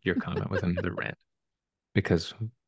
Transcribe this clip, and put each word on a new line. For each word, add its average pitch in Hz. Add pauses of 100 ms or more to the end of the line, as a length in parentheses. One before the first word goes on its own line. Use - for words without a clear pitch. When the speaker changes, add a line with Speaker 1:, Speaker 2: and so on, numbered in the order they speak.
Speaker 1:
your 90
comment -
with 95
another -
Speaker 2:
<laughs> -
Speaker 1:
rant, - (760)
because - (340)